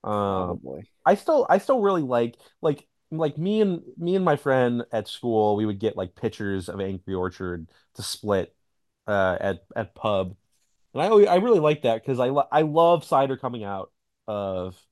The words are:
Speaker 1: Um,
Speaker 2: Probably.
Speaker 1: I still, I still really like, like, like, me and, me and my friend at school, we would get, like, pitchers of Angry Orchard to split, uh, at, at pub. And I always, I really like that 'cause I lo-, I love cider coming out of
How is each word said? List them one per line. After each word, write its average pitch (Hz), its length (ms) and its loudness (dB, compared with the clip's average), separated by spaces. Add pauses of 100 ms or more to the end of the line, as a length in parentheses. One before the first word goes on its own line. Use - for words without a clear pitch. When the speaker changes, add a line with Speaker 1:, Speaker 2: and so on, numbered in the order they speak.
Speaker 1:
Um, 107 80 -6 (500)
Speaker 2:
Probably. 69 300 -16 (140)
Speaker 1:
I 190 100 6
still, 285 340 0
I 180 80 4
still 247 240 0
really 190 220 0
like, 120 340 -2 (240)
like, 147 260 -2 (220)
like, 156 300 -4
me 208 220 0
and, 185 200 0 (160)
me 170 180 -2
and 190 100 0
my 151 100 4
friend 123 560 0
at 110 160 -4
school, 107 480 0
we 107 100 0
would 101 140 -4
get, 107 180 -2
like, 92 160 -6
pitchers 98 560 -6
of 98 120 -10
Angry 95 340 -6
Orchard 90 520 -6 (280)
to 113 80 -10
split, 101 520 -2 (520)
uh, 95 320 2
at, 95 240 -4 (120)
at 110 200 -8
pub. 98 400 -2 (580)
And 139 80 -4
I 175 60 0
always, 208 200 8
I 180 100 4
really 214 220 4
like 151 240 2
that 113 220 0
'cause 131 140 -2
I 127 100 2
lo-, 143 220 2
I 147 100 4
love 165 420 4
cider 135 340 0
coming 120 260 -8
out 98 280 -8 (360)
of 95 480 -6 (160)